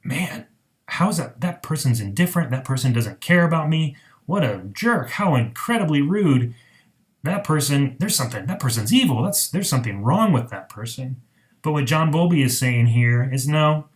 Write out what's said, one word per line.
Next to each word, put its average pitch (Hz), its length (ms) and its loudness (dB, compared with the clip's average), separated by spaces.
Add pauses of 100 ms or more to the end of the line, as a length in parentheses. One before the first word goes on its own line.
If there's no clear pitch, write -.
Man, - 440 -6 (400)
how 180 220 0
is 196 80 -2
that? - 240 -8
That - 200 -6
person's - 380 -2
indifferent. 131 520 -2
That 131 140 -4
person 131 280 0
doesn't 113 280 -2
care 175 240 4
about 160 240 0
me. 160 260 0 (300)
What 190 180 0
a 104 200 -2 (100)
jerk. 214 380 -2
How 190 240 0
incredibly 156 680 0
rude. 143 520 2 (720)
That 180 200 -2
person, 139 560 0
there's 220 160 -2
something, 113 300 -4
that 170 140 -6
person's 110 340 -2
evil. 160 300 2
That's, 202 260 -2
there's 185 200 -2
something 110 340 -2
wrong 190 280 2
with 117 180 2
that 95 200 -12
person. 123 520 -10 (400)
But 156 120 -2
what 143 120 0
John 156 260 2
Bowlby 170 300 4
is 127 160 2
saying 120 300 4
here 120 440 4
is 131 160 -2
no. 151 480 2